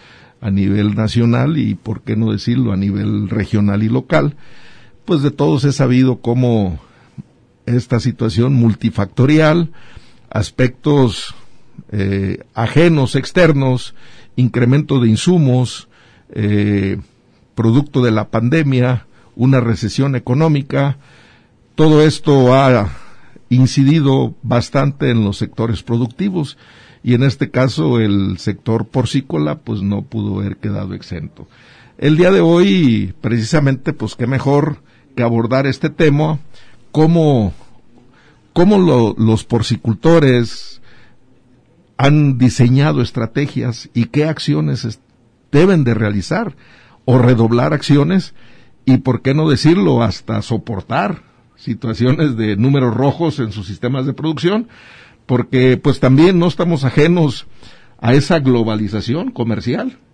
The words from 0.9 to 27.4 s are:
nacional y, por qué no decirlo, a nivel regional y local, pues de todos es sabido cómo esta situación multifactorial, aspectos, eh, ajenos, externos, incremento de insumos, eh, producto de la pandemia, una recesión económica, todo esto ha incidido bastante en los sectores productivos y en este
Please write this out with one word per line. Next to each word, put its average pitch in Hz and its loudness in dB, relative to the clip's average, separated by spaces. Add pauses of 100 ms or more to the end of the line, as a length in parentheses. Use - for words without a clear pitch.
nacional 117 0
y, 98 -2
por - -10
qué 110 -6
no 110 0
decirlo, 120 -2
a 95 -2
nivel 101 -4
regional 104 -2
y 110 0
local, 143 -2 (680)
pues 160 0
de 143 0
todos 147 0
es 147 0
sabido 127 2
cómo 117 0 (840)
esta 120 -2
situación 120 -2
multifactorial, 139 2 (600)
aspectos, 127 -2 (600)
eh, 98 -4 (120)
ajenos, 143 2
externos, 135 0 (400)
incremento 127 2
de 120 2
insumos, 127 0 (420)
eh, 104 0 (560)
producto 123 0
de 120 2
la 110 -2
pandemia, 127 0 (300)
una 127 4
recesión 117 -2
económica, 139 0 (800)
todo 156 6
esto 139 4
ha 127 4 (600)
incidido 135 2
bastante 139 -2
en 113 2
los 101 -2
sectores 113 -6
productivos 139 -4 (460)
y 120 0
en 120 2
este 135 -2